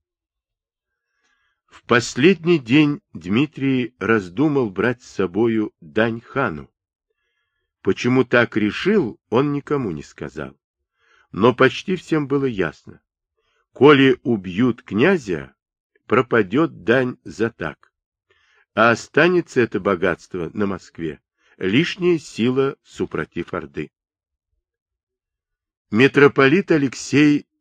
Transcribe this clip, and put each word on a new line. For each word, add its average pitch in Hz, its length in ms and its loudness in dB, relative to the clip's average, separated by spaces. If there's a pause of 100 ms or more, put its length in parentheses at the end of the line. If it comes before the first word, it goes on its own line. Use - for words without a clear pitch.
(1700)
В - 160 -20
последний 160 760 2
день 143 440 0 (120)
Дмитрий 127 840 -4
раздумал 110 720 0
брать 107 320 -4
с - 40 -20
собою 107 640 -2 (100)
дань 110 380 -4
хану. 87 520 -8 (1120)
Почему 123 420 0
так 120 340 0
решил, 120 640 -2 (100)
он 143 240 0
никому 139 380 -6
не 73 100 -10
сказал. 71 560 -14 (760)
Но 117 220 2
почти - 420 -2
всем 156 320 -4
было 139 180 -2
ясно. 90 560 -6 (720)
Коли 135 500 6
убьют 107 580 -2
князя, 104 760 -2 (500)
пропадёт 117 800 -2
дань 123 400 -2
за 104 260 -6
так. - 420 -14 (840)
А 117 180 4
останется 160 680 0
это 110 180 -2
богатство 87 760 -4
на 104 120 -4
Москве, 85 560 -10 (360)
лишняя 165 600 -2
сила 135 680 -2
супротив - 680 -8
Орды. 73 380 -10 (2000)
Митрополит 139 800 4
Алексей 147 760 0 (140)